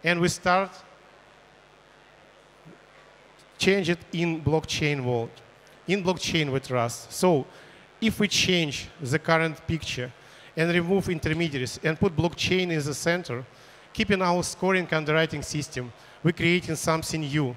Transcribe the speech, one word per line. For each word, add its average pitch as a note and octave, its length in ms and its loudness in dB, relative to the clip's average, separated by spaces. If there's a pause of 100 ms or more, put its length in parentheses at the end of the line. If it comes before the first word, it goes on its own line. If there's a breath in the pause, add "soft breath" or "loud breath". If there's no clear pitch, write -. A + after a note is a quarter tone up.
And E3+ 160 2
we E3+ 100 4
start F#3 420 2 (3000)
change F#3+ 320 2
it F3 80 0 (160)
in E3 260 0
blockchain D3 640 0
world, A#2+ 240 0 (580 loud breath)
in F#3+ 160 0
blockchain E3 480 0
we C3+ 80 0
trust. B2 540 -2
So E3 320 4 (560 loud breath)
if A3 180 0
we G#3 80 2
change E3+ 600 0 (140)
the C#3 160 -2
current D#3+ 480 0
picture C3 440 -4 (460 loud breath)
and E3+ 160 2
remove F3+ 380 2
intermediaries D#3 760 -2
and D#3+ 160 0
put F#3 160 2
blockchain F3 540 0
in D#3 120 0
the C#3+ 120 -4
center, D3+ 500 -2 (480 loud breath)
keeping G3 300 0
our F3 200 4
scoring F#3 480 0
underwriting D#3 520 0
system, B2+ 500 -6 (320 loud breath)
we're E3+ 80 4
creating E3 440 0
something D#3+ 440 -2
new. C#3 360 -2